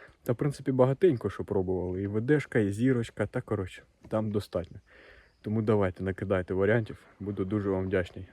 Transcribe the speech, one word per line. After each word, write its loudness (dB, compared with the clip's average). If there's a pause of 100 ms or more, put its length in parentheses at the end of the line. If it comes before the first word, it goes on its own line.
(220)
та, 0
в -2
принципі, -2
багатенько 4
що -8
пробували. -2
І -2
ведешка, 0
і 2
зірочка, 0
та, -6
коротше, -6 (260)
там -2
достатньо. -4 (640)
Тому -2
давайте, 2
накидайте -2
варіантів, 2 (220)
буду -4
дуже -2
вам 0
вдячний, -4